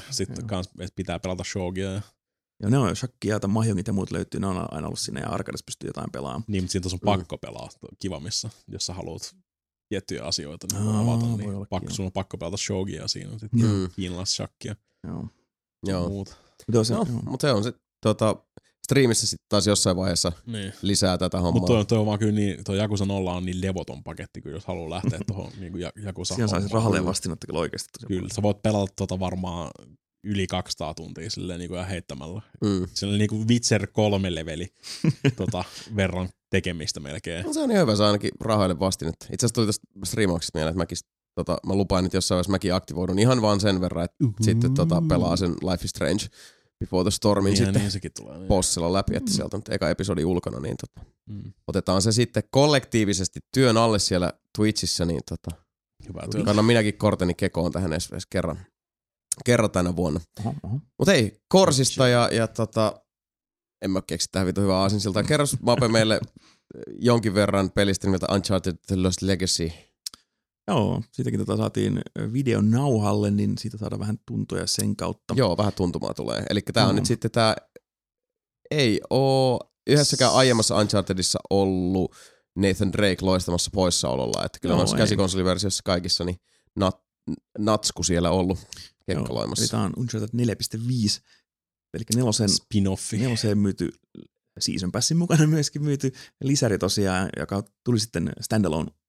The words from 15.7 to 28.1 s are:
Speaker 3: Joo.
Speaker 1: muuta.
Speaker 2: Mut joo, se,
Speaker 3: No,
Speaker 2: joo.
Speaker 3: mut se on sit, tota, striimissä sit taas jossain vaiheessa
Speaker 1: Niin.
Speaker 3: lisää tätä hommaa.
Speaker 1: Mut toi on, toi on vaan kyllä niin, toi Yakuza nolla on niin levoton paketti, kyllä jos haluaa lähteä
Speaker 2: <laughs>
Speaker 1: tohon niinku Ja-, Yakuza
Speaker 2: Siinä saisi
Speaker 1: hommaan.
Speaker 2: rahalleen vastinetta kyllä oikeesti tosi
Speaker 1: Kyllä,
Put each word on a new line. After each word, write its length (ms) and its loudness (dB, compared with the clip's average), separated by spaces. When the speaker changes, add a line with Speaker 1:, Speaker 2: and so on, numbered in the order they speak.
Speaker 3:
Joo. 220 -2
Speaker 1:
muuta. 260 -8
Speaker 2:
Mut 60 -2
joo, 100 6
se, 100 0
Speaker 3:
No, 160 0
Speaker 2:
joo. 160 -4
Speaker 3:
mut 160 -8
se 100 2
on 120 2
sit, 120 -6
tota, 340 2
striimissä 420 4
sit 220 -6
taas 180 2
jossain 300 4
vaiheessa 340 0
Speaker 1:
Niin. 360 -8
Speaker 3:
lisää 360 2
tätä 220 -2
hommaa. 200 4
Speaker 1:
Mut 80 0
toi 120 4
on, 80 0
toi 100 2
on 80 2
vaan 140 0
kyllä 120 2
niin, 320 0
toi 140 -2
Yakuza 280 0
nolla 280 -2
on 120 -4
niin 160 -4
levoton 420 -4
paketti, 380 -14
kyllä 140 -12
jos 100 -12
haluaa 240 -8
lähteä 360 -2
Speaker 2:
<laughs> 20 -20
Speaker 1:
tohon 320 -8
niinku 180 -10
Ja-, 140 -6
Yakuza 320 -6
Speaker 2:
Siinä 120 0
saisi 160 0
Speaker 1:
hommaan. 100 -6
Speaker 2:
rahalleen 320 2
vastinetta 420 -4
kyllä 120 -4
oikeesti 340 -6
tosi 140 -16
Speaker 1:
Kyllä, 120 -2